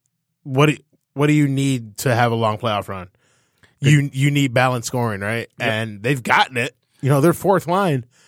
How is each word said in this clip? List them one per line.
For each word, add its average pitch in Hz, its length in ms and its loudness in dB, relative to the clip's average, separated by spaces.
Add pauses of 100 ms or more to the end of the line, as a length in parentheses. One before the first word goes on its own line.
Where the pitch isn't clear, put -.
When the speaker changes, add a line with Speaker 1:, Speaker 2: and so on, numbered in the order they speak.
(440)
Speaker 1:
what 139 240 2
do, 147 100 0 (360)
what 147 140 2
do 151 60 4
you 147 140 4
need 135 520 -2
to 127 140 0
have 117 180 2
a 113 40 -2
long 110 220 -2
playoff 104 320 -4
run? 92 180 -12 (720)
You, 143 340 4
you 135 180 0
need 139 220 0
balanced 127 340 0
scoring, 117 340 -4
right? 110 260 -6 (120)
Speaker 2:
Yep. 117 100 -2
Speaker 1:
And 107 340 -4
they've 127 180 -2
gotten 131 360 0
it. 123 180 -4 (260)
You 135 80 0
know, 139 120 4
their 165 120 4
fourth 180 340 0
line, 170 380 0 (220)